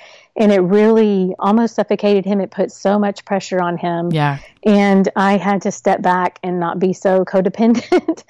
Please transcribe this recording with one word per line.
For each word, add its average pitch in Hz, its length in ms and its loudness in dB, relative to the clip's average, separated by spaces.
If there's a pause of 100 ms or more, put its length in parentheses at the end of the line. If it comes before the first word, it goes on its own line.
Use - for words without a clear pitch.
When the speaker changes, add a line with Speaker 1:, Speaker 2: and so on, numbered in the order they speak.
(360)
Speaker 1:
And 208 160 4
it 202 80 4
really 202 800 2
almost 220 380 0
suffocated 202 500 0
him. 196 160 -2
It - 80 -8
put 196 200 -4
so 202 280 -2
much 202 260 -4
pressure 190 340 -4
on 175 200 -4
him. 170 340 -4
Speaker 2:
Yeah. 147 260 -2 (260)
Speaker 1:
And 202 520 2
I 196 220 2
had 190 240 -2
to 202 100 -4
step - 300 -2
back 180 400 -2
and 180 180 -4
not 170 180 -4
be 180 140 0
so 185 320 0
codependent 226 1040 0